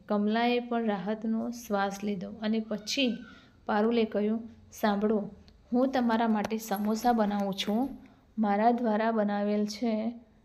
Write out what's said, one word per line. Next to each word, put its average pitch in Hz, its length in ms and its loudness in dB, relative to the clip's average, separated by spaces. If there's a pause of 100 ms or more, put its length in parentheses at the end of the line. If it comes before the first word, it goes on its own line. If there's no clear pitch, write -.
કમલાએ 220 540 2
પણ 233 280 -2
રાહતનો 220 640 -2
શ્વાસ 196 520 -4
લીધો 202 280 -4
અને 220 280 -2
પછી 220 580 -2 (480)
પારુલે 220 380 2
કહ્યું, 220 460 -2 (220)
"સાંભળો, 208 580 0 (440)
હું 254 180 2
તમારા 233 360 2
માટે 214 300 0
સમોસા 214 540 0
બનાવું 208 420 2
છું. 214 360 0 (480)
મારા 214 340 4
દ્વારા 226 400 2
બનાવેલ 208 540 0
છે. 220 480 -2 (320)